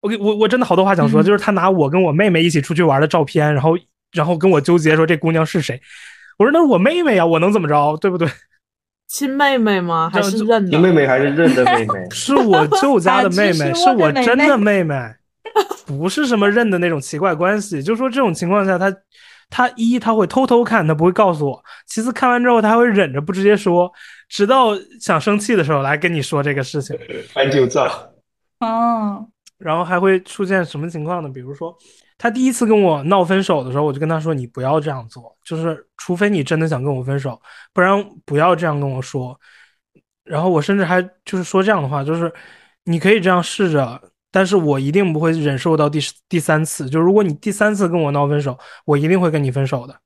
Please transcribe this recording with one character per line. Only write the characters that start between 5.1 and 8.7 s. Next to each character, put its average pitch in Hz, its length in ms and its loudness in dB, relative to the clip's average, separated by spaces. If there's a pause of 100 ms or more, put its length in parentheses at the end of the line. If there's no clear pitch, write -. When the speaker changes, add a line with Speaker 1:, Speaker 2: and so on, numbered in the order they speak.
Speaker 1:
姑 165 140 -2
娘 160 160 2
是 160 160 -2
谁。 127 180 -8 (580)
我 202 60 4
说 262 60 4
：“那 320 80 4
是 339 60 6
我 254 120 4
妹 277 280 2
妹 262 100 2
呀， 175 100 4
我 165 140 2
能 185 140 2
怎 208 100 2
么 151 60 -4
着， 147 300 2
对 196 120 0
不 180 80 -4
对？” 165 100 0 (760)